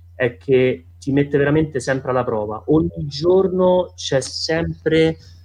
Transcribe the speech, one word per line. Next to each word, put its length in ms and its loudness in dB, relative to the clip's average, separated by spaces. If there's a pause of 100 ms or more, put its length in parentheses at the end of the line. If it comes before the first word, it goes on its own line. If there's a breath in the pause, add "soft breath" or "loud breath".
(140)
è 220 -2
che 500 0 (140)
ti 100 -6
mette 280 2
veramente 420 0
sempre 300 -2
alla 120 0
prova. 440 -4
Ogni 400 0
giorno 920 2
c'è 240 -2
sempre, 960 0 (280 soft breath)